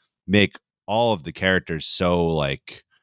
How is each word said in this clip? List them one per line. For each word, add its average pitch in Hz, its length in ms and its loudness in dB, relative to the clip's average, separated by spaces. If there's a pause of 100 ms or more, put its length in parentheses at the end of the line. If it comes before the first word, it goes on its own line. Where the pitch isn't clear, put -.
(280)
make 98 280 2 (320)
all 113 260 0
of 82 100 -4
the 82 100 -10
characters 90 520 -2
so, 87 420 2
like, 73 560 -4 (200)